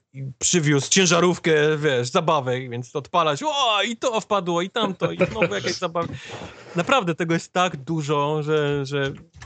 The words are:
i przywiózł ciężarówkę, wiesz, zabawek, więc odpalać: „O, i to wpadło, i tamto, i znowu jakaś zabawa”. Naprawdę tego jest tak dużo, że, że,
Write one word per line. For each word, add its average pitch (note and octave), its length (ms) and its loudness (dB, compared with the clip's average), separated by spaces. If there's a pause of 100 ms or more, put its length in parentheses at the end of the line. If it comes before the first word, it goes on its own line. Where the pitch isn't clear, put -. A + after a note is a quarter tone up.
(120)
i C3+ 120 -12 (140)
przywiózł D3 520 2
ciężarówkę, F3 640 4 (260)
wiesz, C3 320 0
zabawek, C3 600 0
więc B2 260 -8
odpalać: D3+ 460 0
„O, C4+ 400 2
i A#3 140 -2
to A3+ 240 -2
wpadło, F3 420 0
i F#3+ 80 -6
tamto, F#3 420 -2
i E3+ 60 -6 (120)
znowu G3+ 240 -2
jakaś F#3 200 -4
zabawa”. E3+ 340 -4 (680)
Naprawdę F3 380 0
tego E3 200 -2
jest - 180 -4
tak F3+ 240 0
dużo, D3 640 -2
że, D3 440 0
że, C#3 260 -2 (340)